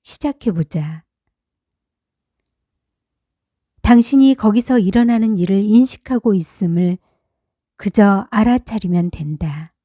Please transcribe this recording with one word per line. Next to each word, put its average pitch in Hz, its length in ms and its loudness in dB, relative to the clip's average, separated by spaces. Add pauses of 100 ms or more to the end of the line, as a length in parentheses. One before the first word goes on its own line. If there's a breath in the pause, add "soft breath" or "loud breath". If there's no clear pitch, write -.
시작해보자. 160 1000 -6 (2750)
당신이 262 520 4
거기서 240 460 0
일어나는 220 580 0
일을 196 240 0
인식하고 233 720 0
있음을 175 640 -2 (800)
그저 202 560 2
알아차리면 214 800 -2
된다. 156 600 -8 (120)